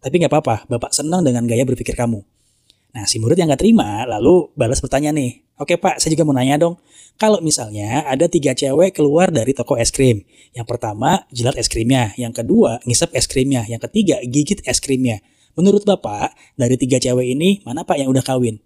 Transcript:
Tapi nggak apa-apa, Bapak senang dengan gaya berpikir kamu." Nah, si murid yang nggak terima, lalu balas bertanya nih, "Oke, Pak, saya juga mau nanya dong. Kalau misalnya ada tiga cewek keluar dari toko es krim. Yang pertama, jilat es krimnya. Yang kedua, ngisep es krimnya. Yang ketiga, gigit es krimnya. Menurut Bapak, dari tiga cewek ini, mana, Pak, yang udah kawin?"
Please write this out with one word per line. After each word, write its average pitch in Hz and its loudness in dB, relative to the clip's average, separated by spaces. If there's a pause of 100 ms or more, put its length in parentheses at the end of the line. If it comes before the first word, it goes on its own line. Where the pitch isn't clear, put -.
Tapi 139 -4
nggak 156 4
apa-apa, 131 0
Bapak - -4
senang 165 -2
dengan 123 2
gaya 117 0
berpikir 123 -4
kamu." 117 -2 (720)
Nah, 104 -8
si - -4
murid 120 2
yang 165 2
nggak 131 -2
terima, 175 2
lalu 139 4
balas 127 0
bertanya 143 -2
nih, 135 -4 (160)
"Oke, 170 0
Pak, - -2
saya 160 0
juga 165 2
mau 151 2
nanya 127 2
dong. 170 0 (400)
Kalau 208 2
misalnya 110 -4
ada 139 0
tiga 139 0
cewek 151 2
keluar 160 2
dari 131 0
toko 127 -2
es 117 0
krim. 123 2 (320)
Yang 117 -8
pertama, 117 -2
jilat 120 -4
es 113 -4
krimnya. 117 0
Yang 117 -8
kedua, 127 2
ngisep 123 -2
es 123 -2
krimnya. 131 -2
Yang 113 -10
ketiga, 190 2
gigit 147 -2
es - -4
krimnya. 127 -2 (320)
Menurut 196 2
Bapak, 143 -2 (240)
dari 123 0
tiga 131 0
cewek 127 0
ini, 190 2
mana, 240 -6
Pak, 165 -2
yang 135 -2
udah 131 2
kawin?" 123 -2